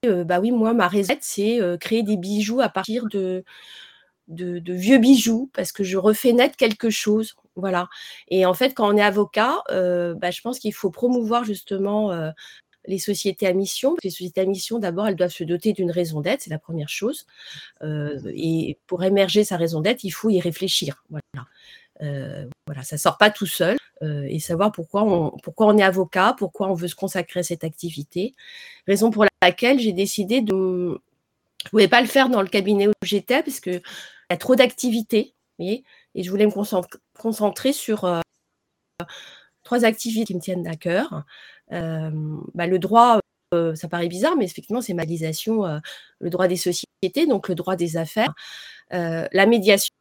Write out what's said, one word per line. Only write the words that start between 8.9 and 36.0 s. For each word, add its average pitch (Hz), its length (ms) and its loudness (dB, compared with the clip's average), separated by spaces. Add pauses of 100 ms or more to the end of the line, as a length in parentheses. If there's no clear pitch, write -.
est 208 60 6
avocat, 208 540 2 (140)
euh, 175 440 0
bah, 180 160 -4
je 175 100 -10
pense 254 200 -8
qu'il 208 120 -4
faut 196 180 -4
promouvoir 240 540 0
justement, 202 680 -2
euh, 160 180 -4 (560)
les 190 120 -6
sociétés 196 500 -2
à 180 40 2
mission. 196 520 -2
Les 185 60 -4
sociétés 180 300 -6
à 190 60 2
mission, 196 320 -4
d'abord, 196 300 -2
elles 196 80 -2
doivent 175 160 0
se - 120 -8
doter 175 280 -2
d'une 185 180 -2
raison 160 300 -2
d'être, 202 220 -2
c'est 180 80 -14
la 151 100 -6
première 156 280 -8
chose. - 380 -6 (560)
Euh, 147 380 -6 (140)
et 160 520 -2
pour 180 160 -4
émerger 196 400 4
sa 196 140 -2
raison 165 240 0
d'être, 220 240 -2
il 190 60 -6
faut 214 200 -2
y 185 100 4
réfléchir. 170 720 -4
Voilà. 135 380 -12 (520)
Euh, 139 460 -8 (220)
voilà, 139 160 -10
ça 151 120 -10
sort 175 220 2
pas 208 120 6
tout 208 160 -6
seul. 175 300 0 (240)
Euh, 147 280 -6
et 156 100 -4
savoir 175 320 0
pourquoi 196 320 -4
on, 175 300 2 (100)
pourquoi 214 240 0
on 214 100 8
est 208 60 6
avocat, 190 560 2
pourquoi 190 320 -4
on 190 40 0
veut 170 120 -6
se 165 80 -8
consacrer 180 460 -6
à - 20 -2
cette 170 220 -6
activité. 165 720 -8 (500)
Raison 202 240 4
pour 214 140 2 (180)
laquelle 233 380 4
j'ai 220 120 0
décidé 196 480 0
de, 185 600 -2 (640)
je - 60 -16
pouvais 208 180 6
pas 240 120 6
le 262 60 0
faire 262 220 4
dans 240 120 2
le 196 60 0
cabinet 202 400 2
où 208 60 4 (100)
j'étais 202 400 0
parce 277 160 -8
que - 120 -8
il 180 100 -4 (500)
y 180 40 0
a - 20 -6
trop - 180 4
d'activités, 233 800 0 (240)
vous 170 60 -8
voyez, 220 200 -4 (300)